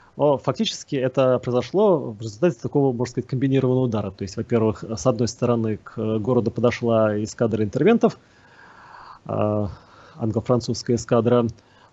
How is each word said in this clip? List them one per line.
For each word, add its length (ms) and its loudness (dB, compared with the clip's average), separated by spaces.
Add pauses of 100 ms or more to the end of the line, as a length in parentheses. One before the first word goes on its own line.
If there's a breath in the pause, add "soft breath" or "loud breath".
(160 soft breath)
Но 200 2
фактически 600 -4
это 420 2
произошло 720 0
в 100 -12
результате 400 -2
такого, 320 0
можно 200 -4
сказать, 180 -6
комбинированного 540 0
удара. 260 -2
То 140 -12
есть, 120 -12
во-первых, 480 0
с 220 -6
одной 220 2
стороны 540 -2
к 360 -4
городу 320 0
подошла 720 2
эскадра 420 -2
интервентов, 540 2 (1080 loud breath)
э, 400 -2 (520 loud breath)
англо-французская 800 -2
эскадра, 500 2 (460 soft breath)